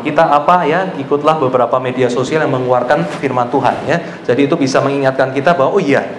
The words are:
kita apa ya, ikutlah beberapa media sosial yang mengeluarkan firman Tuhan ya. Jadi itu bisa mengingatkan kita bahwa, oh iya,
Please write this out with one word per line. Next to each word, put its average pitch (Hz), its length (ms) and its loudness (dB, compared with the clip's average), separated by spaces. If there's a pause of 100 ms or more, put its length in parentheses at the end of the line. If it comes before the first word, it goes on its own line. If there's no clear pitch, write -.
kita 151 160 2
apa 160 400 2
ya, 175 320 -2
ikutlah 147 480 0
beberapa 127 400 2
media 123 240 0
sosial 135 400 -2
yang 131 80 -2
mengeluarkan 127 480 0 (160)
firman 123 320 -2
Tuhan 123 240 2 (160)
ya. 170 80 0 (240)
Jadi 139 240 2
itu 139 80 0
bisa 135 240 0
mengingatkan 135 560 0
kita 143 240 2
bahwa, 151 160 2
oh 202 80 2
iya, 135 240 0 (120)